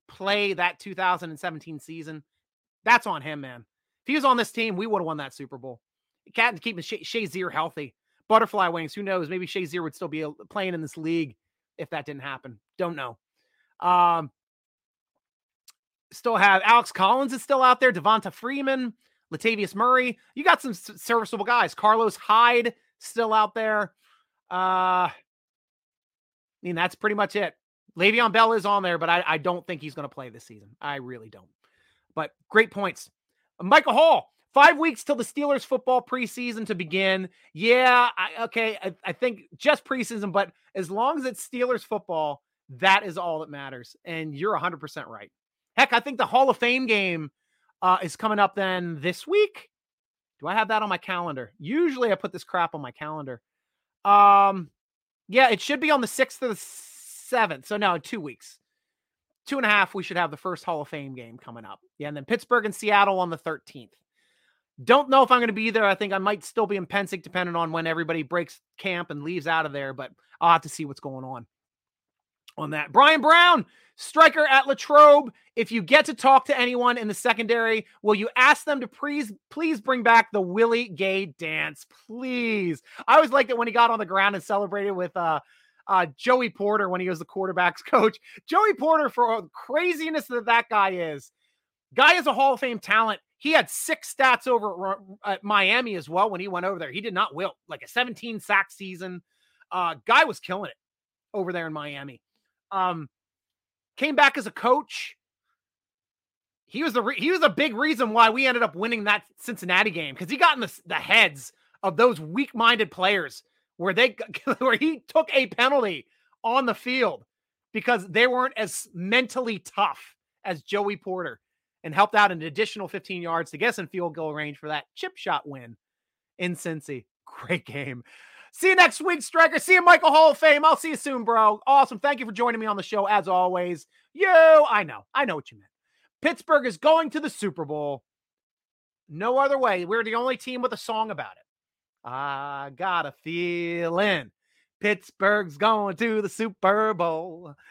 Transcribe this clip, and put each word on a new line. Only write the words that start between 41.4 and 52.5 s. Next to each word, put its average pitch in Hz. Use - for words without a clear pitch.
Steelers 247
football, 156
that 196
is 175
all 165
that 147
matters. 135
And 160
you're 180
a 151
hundred 170
percent 143
right. 104
Heck, 254
I 226
think 247
the 254
Hall 269
of -
Fame 247
game, 180
uh, 185
is 170
coming 214
up 202
then 180
this 175
week. 403
Do 143
I 180
have 208
that 214
on 208
my 180
calendar? 165
Usually 254
I -
put 190
this 175
crap 170